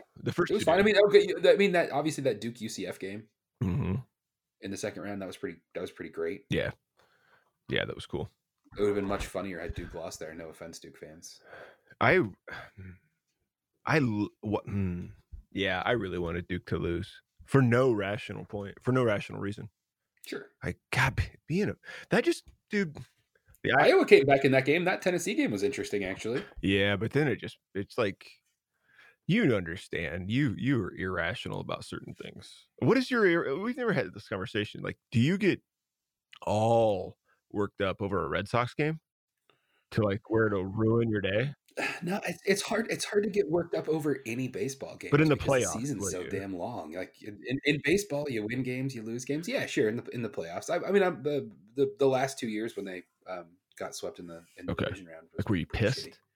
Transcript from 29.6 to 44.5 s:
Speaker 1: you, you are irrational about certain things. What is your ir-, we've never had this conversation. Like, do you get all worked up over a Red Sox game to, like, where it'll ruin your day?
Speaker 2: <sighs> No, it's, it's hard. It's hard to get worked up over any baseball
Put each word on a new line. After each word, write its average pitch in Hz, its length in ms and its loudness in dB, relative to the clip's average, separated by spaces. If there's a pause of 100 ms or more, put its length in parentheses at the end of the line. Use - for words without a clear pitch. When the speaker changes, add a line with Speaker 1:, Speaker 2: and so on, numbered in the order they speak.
Speaker 1:
you, 123 280 2
you 120 260 0
are - 120 -6
irrational 92 640 -2
about - 260 -6
certain - 280 -10
things. - 540 -16 (120)
What 180 180 6
is 254 120 0
your 233 160 4
ir-, 165 340 4
we've 233 180 -4
never 233 160 0
had 95 200 -2
this 98 140 -16
conversation. 101 560 -4
Like, 95 140 -6 (140)
do 117 80 2
you 160 180 4
get 185 240 2 (840)
all 107 720 2 (340)
worked 101 300 -4
up 95 200 0
over 95 220 0
a 73 60 -2
Red 87 180 -2
Sox 123 280 0
game 156 240 -2 (920)
to, 117 120 0
like, 101 260 -2
where 110 180 4
it'll 98 180 0
ruin 110 440 2
your 104 120 0
day? 107 320 0 (240)
Speaker 2:
<sighs> - 80 -2 (160)
No, 180 260 -4
it's, 175 180 -6
it's 196 160 2
hard. 220 280 -2
It's - 160 -4
hard 208 180 2
to 220 60 -2
get 180 200 0
worked 170 240 0
up 156 160 -2
over 147 360 0
any 120 220 -4
baseball 123 500 -6